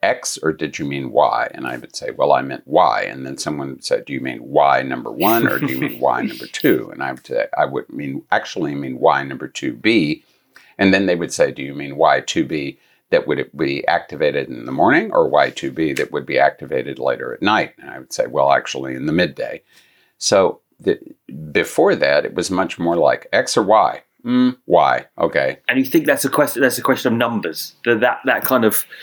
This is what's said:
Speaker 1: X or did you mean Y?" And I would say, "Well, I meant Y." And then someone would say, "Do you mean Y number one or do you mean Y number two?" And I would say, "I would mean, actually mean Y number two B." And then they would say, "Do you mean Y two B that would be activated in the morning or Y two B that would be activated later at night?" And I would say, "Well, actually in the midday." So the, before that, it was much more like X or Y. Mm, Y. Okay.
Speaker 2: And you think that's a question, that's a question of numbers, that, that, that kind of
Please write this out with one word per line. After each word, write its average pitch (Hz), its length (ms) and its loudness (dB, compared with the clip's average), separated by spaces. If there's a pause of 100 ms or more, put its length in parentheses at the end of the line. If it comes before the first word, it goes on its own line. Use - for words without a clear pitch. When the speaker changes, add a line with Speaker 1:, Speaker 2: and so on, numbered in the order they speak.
Speaker 1:
X - 400 -2
or 80 100 2
did 78 260 -6
you 82 60 -6
mean 69 260 -6
Y?" 57 440 2
And 64 120 -8
I 62 120 -6
would - 180 -16
say, - 140 -10
"Well, 71 220 0
I 67 100 2
meant 67 240 -10
Y." 67 360 2
And 62 240 -10
then 67 120 -10
someone 71 320 -6
would 65 140 -14
say, - 220 -2
"Do 71 60 -10
you 65 80 -6
mean 62 220 -8
Y 67 400 2
number 62 280 -6
one 101 360 2
or 62 120 0
do - 80 -2
you 65 140 -2
mean - 200 -6
Y 62 220 2
number - 240 -6
two?" 80 460 0
And - 100 -10
I 67 100 -6
would - 140 -14
say, 58 200 -2 (100)
"I 73 80 2
would 67 260 -6
mean, 67 400 -8
actually 78 440 -2
mean 65 260 -6
Y 69 240 2
number 67 240 -10
two 67 240 -6
B." 78 520 0 (540)
And 98 140 4
then 98 140 2
they 87 100 2
would 85 160 -4
say, 73 180 2
"Do 67 120 -10
you 69 120 -10
mean 71 220 -10
Y 71 240 4
two 82 240 0
B 69 340 -6 (300)
that 80 180 2
would 69 300 -2
be 69 320 -2
activated 73 600 0
in 60 180 -12
the 64 60 -8
morning 131 400 2
or 80 160 4
Y 67 220 4
two 67 220 -8
B 78 220 -2
that 69 180 -4
would 71 140 -6
be 69 120 -2
activated 69 600 -2
later 64 340 -4
at - 100 -12
night?" 98 360 0
And 69 120 -18
I 64 80 -14
would 65 140 -20
say, - 140 -2
"Well, 69 260 2
actually 65 420 -2
in 65 120 -6
the 76 60 -2
midday." 78 500 -2 (560)
So - 420 2 (180)
the, - 200 0 (520)
before 113 440 2
that, 73 300 2
it - 100 -6
was 90 160 -2
much 92 280 -2
more 85 180 0
like 71 360 2
X 127 240 0
or 120 60 4
Y. 101 400 4 (220)
Mm, 127 320 2 (100)
Y. 71 380 4 (140)
Okay. 69 400 0 (100)
Speaker 2:
And 127 120 0
you 131 40 4
think 156 220 2
that's 143 180 2
a 165 40 2
question, 139 340 2
that's 127 160 2
a 120 40 -10
question 123 300 2
of 117 60 0
numbers, 110 560 -4 (100)
that, 117 160 2
that, 120 240 2
that 123 200 0
kind 123 200 2
of 107 200 2 (180)